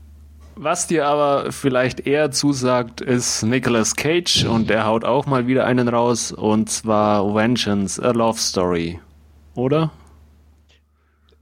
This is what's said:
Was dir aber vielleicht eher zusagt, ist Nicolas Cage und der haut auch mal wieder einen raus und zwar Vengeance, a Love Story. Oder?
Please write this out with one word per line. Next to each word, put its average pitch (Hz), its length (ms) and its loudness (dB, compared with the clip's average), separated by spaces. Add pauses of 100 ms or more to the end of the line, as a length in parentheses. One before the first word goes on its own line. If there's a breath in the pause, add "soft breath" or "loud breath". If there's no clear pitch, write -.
(560)
Was 165 300 -4
dir 156 200 0
aber 143 440 0
vielleicht 127 560 -2
eher 147 240 2
zusagt, 127 720 0
ist 123 420 -2
Nicolas 117 540 0
Cage 170 480 0
und 113 260 0
der 107 160 2
haut 110 180 0
auch 135 220 0
mal 127 220 0
wieder 127 180 2
einen 123 220 2
raus 120 420 0
und 107 400 0
zwar 104 640 0
Vengeance, 107 680 0
a 123 120 0
Love 113 260 0
Story. 87 640 -2 (560)
Oder? 147 340 0 (1500 soft breath)